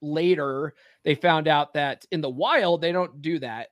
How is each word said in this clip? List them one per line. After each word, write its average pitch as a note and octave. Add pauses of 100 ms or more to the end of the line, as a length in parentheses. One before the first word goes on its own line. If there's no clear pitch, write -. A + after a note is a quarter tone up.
later, D3+ (300)
they D#3
found D#3+
out D3
that C#3+
in E3+
the C#3+
wild, F3
they E3+
don't F3+
do D#3+
that. A#2